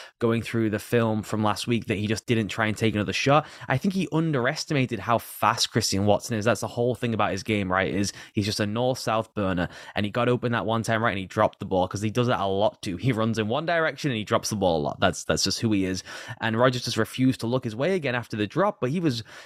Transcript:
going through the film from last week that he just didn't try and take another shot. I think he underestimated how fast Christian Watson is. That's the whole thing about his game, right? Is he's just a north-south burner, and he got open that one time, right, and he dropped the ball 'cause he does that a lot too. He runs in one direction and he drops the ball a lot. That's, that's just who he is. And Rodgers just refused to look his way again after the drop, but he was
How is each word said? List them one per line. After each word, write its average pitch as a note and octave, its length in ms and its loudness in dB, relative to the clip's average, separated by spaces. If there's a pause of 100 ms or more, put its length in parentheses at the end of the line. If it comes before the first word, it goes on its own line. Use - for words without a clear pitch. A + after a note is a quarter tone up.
(180)
going A#2 240 2
through A2+ 280 0
the G#2 100 -2
film A2+ 420 2
from A2 220 -2
last G#2 240 0
week A#2 180 0
that A2+ 100 -2
he G2+ 120 -2
just G#2+ 180 -2
didn't A2+ 220 2
try A2 180 -2
and G#2+ 100 -2
take A2 200 2
another F#2+ 160 0
shot. D3 340 2 (220)
I B2+ 100 0
think F#3+ 160 0
he F#3+ 160 0
underestimated C#3+ 880 0
how A2 200 2
fast - 520 0
Christian G2+ 360 2
Watson G#2 300 2
is. G#2 80 -2
That's A2 180 2
the A2+ 40 -4
whole A#2+ 300 -2
thing A#2 180 -4
about G#2 160 0
his F#2+ 140 -6
game, G2+ 260 0
right? F#2 220 2
Is G2 200 -2 (200)
he's G2+ 140 0
just G#2+ 120 -2
a G#2+ 80 0
north-south A#2 720 -2
burner, F#2 320 0 (260)
and G2+ 100 0
he G2+ 60 -4
got A#2+ 180 0
open B2 240 0
that G2+ 140 -2
one A2+ 160 0
time, A2+ 220 0
right, A2+ 60 2
and G2 100 -2
he F#2 60 -6
dropped - 340 2
the G2+ 60 -8
ball F2+ 200 2
'cause G2 160 -6
he A2 80 0
does A#2+ 160 2
that A#2+ 140 0
a G2 60 0
lot G2 360 0
too. F#2 140 -4
He B2 160 0
runs A2 260 0
in G#2+ 80 0
one C#3 180 -2
direction D#3+ 460 0
and A2+ 80 -2
he G#2 60 -4
drops - 260 0
the A2+ 60 -2
ball F2+ 240 2
a - 20 0
lot. - 160 -4
That's, F#2 240 2
that's D#2+ 220 0
just - 160 -2
who A2+ 100 0
he G2 140 2
is. F#2 180 -2 (380)
And A2 180 -2
Rodgers B2 260 4
just A#2 120 -4
refused B2+ 440 2
to A2+ 60 -4
look B2 160 0
his G#2+ 140 -6
way D#3+ 180 0
again C3+ 220 -2
after A#2 200 -6
the G#2 120 0
drop, G3 320 -2
but B2+ 100 0
he F3 80 -2
was B2+ 240 0 (240)